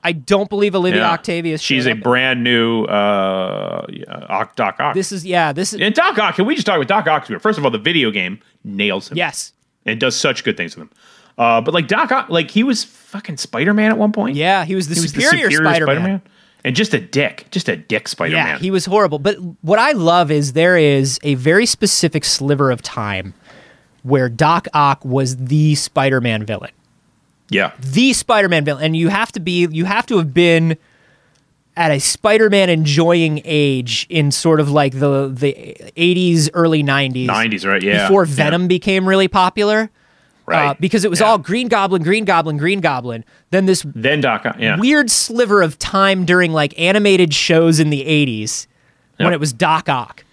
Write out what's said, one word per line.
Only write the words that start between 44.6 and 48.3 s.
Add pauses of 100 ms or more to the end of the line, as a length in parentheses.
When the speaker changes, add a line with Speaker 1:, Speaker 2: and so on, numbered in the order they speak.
Speaker 1:
weird
sliver
of
time
during,
like,
animated
shows
in
the
eighties (500)